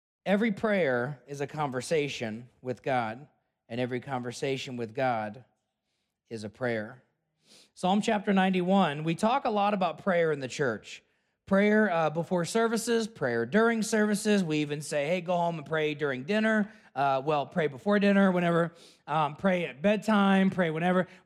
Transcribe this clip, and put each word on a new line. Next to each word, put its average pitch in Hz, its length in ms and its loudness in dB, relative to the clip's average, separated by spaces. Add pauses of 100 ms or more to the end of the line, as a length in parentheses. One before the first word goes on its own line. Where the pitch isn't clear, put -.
(260)
Every 208 260 2
prayer 147 760 0
is 143 140 -8
a 139 60 -4
conversation 127 1000 -4 (140)
with 127 200 -8
God, 123 460 -4 (400)
and 117 140 -4
every 123 180 -4
conversation 127 800 -6
with 113 160 -8
God 117 500 -4 (840)
is 107 160 -12
a 101 40 -10
prayer. 120 540 -6 (680)
Psalm 196 280 0
chapter 208 300 0
ninety-one, 185 720 2
we 165 100 0
talk 240 300 0
a 262 60 0
lot 208 240 0
about 180 300 -4
prayer 170 280 2
in 143 80 -2
the 131 80 -6
church. 120 560 -4 (440)
Prayer, 208 440 4
uh, 165 200 2
before 170 340 -2
services, 226 640 0
prayer 120 380 -2
during 226 360 2
services. 208 600 2
We 156 160 0
even 147 220 -4
say, 143 260 -4
"Hey, 185 140 0
go 175 140 -2
home 170 220 0
and 147 80 -10
pray 151 300 -2
during 139 280 -4
dinner." 214 480 0 (240)
Uh, 135 300 2
well, 147 200 0
pray 160 220 -2
before 196 320 0
dinner, 196 320 6
whenever. 170 420 2 (340)
Um, 151 280 -2
pray 180 300 0
at 131 160 -12
bedtime, 196 680 4
pray 180 200 0
whenever. 180 380 0 (180)